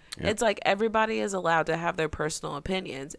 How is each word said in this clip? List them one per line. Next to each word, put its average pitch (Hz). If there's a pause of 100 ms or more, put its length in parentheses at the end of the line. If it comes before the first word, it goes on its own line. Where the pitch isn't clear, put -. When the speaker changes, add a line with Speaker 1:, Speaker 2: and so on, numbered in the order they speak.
(200)
Speaker 1:
Yeah. -
Speaker 2:
It's 208
like 208
everybody 220
is 208
allowed 165
to 160
have 165
their 160
personal 156
opinions, 156